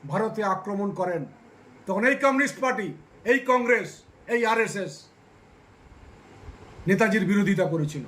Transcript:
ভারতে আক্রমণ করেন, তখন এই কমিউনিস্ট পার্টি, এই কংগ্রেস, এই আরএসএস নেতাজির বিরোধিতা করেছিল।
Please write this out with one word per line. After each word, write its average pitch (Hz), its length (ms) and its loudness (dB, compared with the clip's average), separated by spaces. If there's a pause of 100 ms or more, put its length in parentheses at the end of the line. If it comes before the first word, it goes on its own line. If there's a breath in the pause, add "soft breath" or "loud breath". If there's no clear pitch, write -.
ভারতে 214 360 -2
আক্রমণ 202 480 -2
করেন, 175 340 -4 (600)
তখন 196 200 -2
এই 269 100 4
কমিউনিস্ট 277 440 0
পার্টি, 226 340 -2 (320)
এই 254 140 4
কংগ্রেস, 240 640 2 (260)
এই 233 180 0
আরএসএস 196 600 -2 (1800)
নেতাজির 196 380 4
বিরোধিতা 196 400 2
করেছিল। 147 420 -4